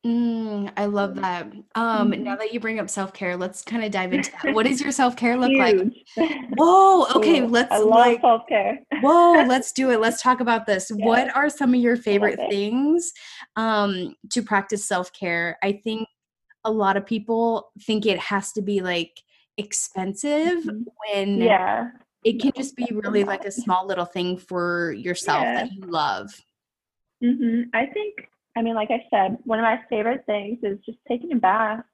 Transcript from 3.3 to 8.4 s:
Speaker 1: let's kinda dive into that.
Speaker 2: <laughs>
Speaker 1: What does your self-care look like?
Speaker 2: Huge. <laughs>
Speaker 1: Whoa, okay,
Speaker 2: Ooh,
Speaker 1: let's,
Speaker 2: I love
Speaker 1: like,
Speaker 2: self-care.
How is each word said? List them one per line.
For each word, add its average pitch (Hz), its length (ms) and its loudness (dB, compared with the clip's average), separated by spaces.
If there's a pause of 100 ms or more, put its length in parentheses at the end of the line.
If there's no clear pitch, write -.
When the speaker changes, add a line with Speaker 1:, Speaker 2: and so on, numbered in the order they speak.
Speaker 1:
let's 185 260 -8
kinda 220 280 -6
dive 185 220 -4
into - 200 -2
that. - 160 -6
Speaker 2:
<laughs> 269 40 0
Speaker 1:
What 220 140 2
does 269 140 0
your 285 120 -4
self-care 247 460 2
look 262 200 2
like? 233 180 4
Speaker 2:
Huge. 185 280 -2 (120)
<laughs> - 0 - (400)
Speaker 1:
Whoa, 370 500 8 (100)
okay, 302 260 4
Speaker 2:
Ooh, 233 40 0
Speaker 1:
let's, 240 260 2
Speaker 2:
I 202 60 2
love 214 160 4
Speaker 1:
like, 233 260 6
Speaker 2:
self-care. 226 580 2 (100)